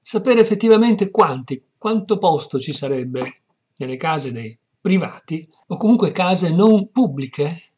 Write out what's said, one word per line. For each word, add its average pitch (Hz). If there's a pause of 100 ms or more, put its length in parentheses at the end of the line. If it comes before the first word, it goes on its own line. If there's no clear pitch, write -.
sapere 226
effettivamente 220
quanti, 131 (160)
quanto 214
posto 156
ci 147
sarebbe 127 (360)
nelle 131
case 147
dei 113 (240)
privati, 165 (200)
o 180
comunque 220
case 185
non 202
pubbliche 147